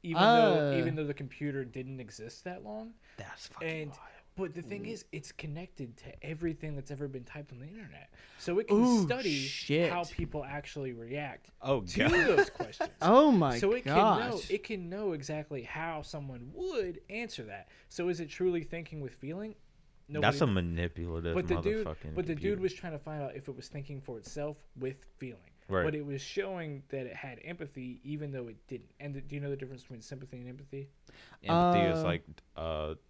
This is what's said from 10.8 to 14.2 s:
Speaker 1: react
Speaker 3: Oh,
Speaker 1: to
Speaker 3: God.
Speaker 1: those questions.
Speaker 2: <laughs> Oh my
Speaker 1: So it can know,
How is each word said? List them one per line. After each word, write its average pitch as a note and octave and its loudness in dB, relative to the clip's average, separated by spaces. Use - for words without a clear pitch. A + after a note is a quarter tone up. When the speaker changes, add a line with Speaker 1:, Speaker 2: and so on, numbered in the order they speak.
Speaker 1:
react B2+ -8
Speaker 3:
Oh, C3+ 2
Speaker 1:
to - -6
Speaker 3:
God. - 6
Speaker 1:
those E4 8
questions. - -6
Speaker 2:
<laughs> - -6
Oh B3+ 10
my C#3+ 6
Speaker 1:
So G3+ 4
it B3 -2
can C#3 2
know, G3 6